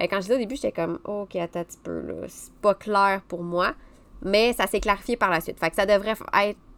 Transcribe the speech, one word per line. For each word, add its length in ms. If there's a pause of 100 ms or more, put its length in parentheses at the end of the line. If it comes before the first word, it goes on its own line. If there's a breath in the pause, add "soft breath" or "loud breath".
Euh, 100
quand 60
je 60
lisais 120
au 40
début, 180
j'étais 160
comme, « 320
OK, 320
attends 240
un 40
petit 180
peu, 180
là, 260
c'est 280
pas 200
clair 540
pour 160
moi. » 300 (480 soft breath)
Mais 300
ça 140
s'est 140
clarifié 360
par 140
la 100
suite. 200
Fait 100
que 60
ça 100
devrait 280
f-, 340
être, 100 (200)